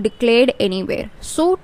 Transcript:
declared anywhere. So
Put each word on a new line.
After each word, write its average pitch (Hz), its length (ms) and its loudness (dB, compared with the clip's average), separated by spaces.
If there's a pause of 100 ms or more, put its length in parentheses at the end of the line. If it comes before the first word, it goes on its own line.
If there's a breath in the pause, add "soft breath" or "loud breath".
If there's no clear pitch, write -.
declared 233 560 2
anywhere. 190 500 -4 (100)
So 349 440 0